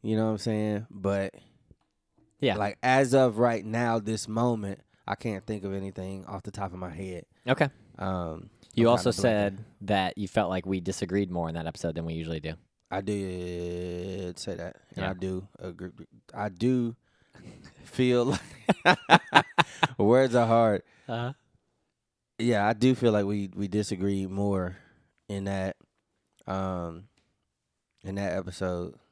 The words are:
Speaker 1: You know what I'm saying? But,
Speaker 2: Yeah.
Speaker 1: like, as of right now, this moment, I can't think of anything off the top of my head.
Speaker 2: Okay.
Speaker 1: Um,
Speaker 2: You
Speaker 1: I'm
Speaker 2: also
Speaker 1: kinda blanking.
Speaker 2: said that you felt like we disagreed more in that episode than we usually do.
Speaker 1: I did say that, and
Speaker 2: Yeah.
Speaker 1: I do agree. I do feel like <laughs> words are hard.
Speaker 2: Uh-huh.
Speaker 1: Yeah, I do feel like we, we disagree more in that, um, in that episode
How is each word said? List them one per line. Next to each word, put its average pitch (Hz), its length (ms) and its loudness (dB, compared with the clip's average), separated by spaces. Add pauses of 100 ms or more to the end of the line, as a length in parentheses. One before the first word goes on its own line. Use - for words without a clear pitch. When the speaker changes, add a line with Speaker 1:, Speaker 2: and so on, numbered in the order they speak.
Speaker 1:
You 110 120 0
know 110 100 2
what 110 60 0
I'm 107 60 -2
saying? 107 540 -2
But, 98 420 -2 (1040)
Speaker 2:
Yeah. 117 160 2
Speaker 1:
like, 104 280 -2
as 127 320 4
of 123 240 6
right 117 260 2
now, 117 340 0
this 107 280 -4
moment, 110 540 -2 (260)
I 101 80 -2
can't 101 300 -6
think 101 180 -6
of 98 100 -4
anything 95 520 -8
off 95 180 -10
the 104 80 -10
top 98 200 -8
of 90 80 -14
my 90 120 -10
head. 90 340 -10 (220)
Speaker 2:
Okay. 135 220 2 (280)
Speaker 1:
Um, 90 520 -6 (260)
Speaker 2:
You 117 120 6
Speaker 1:
I'm 117 40 8
Speaker 2:
also 120 200 4
Speaker 1:
kinda - 60 -2
blanking. - 40 -2
Speaker 2:
said 104 440 2 (160)
that 95 360 0
you 101 100 -4
felt 98 220 2
like 92 160 -2
we 95 140 -2
disagreed 95 520 -2
more 87 180 -2
in 82 60 -6
that 82 120 -4
episode 80 280 -4
than 82 100 -4
we 82 80 -4
usually 82 260 -6
do. 78 140 -8 (380)
Speaker 1:
I 95 100 -4
did 90 1400 -6
say 95 160 -8
that, 82 220 -12 (180)
and 98 80 -6
Speaker 2:
Yeah. 95 60 -2
Speaker 1:
I 95 40 -4
do 92 340 -6 (120)
agree. 90 320 -12 (420)
I 104 160 -4
do 117 460 0 (880)
feel 123 420 2
like - 1200 2 (200)
<laughs> - 320 -2
words 120 380 4
are 117 120 6
hard. 113 360 4 (240)
Speaker 2:
Uh-huh. 120 260 -6 (1080)
Speaker 1:
Yeah, 110 280 4
I 113 60 4
do 123 200 4
feel 120 180 4
like 104 140 4
we, 101 300 -2
we 98 120 -2
disagree 98 600 0
more 95 500 0 (500)
in 98 180 -6
that, 98 300 -2 (680)
um, 92 640 -6 (960)
in 95 120 -6
that 95 220 -2
episode 90 580 -6 (160)